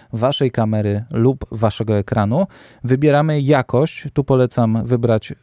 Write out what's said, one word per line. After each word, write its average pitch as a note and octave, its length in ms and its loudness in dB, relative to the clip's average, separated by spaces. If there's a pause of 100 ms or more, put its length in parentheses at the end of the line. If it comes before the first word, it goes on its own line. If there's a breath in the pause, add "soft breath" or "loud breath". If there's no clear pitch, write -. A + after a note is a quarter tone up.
(140 loud breath)
waszej B2+ 380 0
kamery G#2+ 600 -2
lub C3 400 0
waszego G#2+ 460 -2
ekranu. A2 500 0 (360 loud breath)
Wybieramy D3 580 2
jakość, C#3 720 0
tu C#3+ 100 0
polecam A#2+ 640 2
wybrać A#2 580 0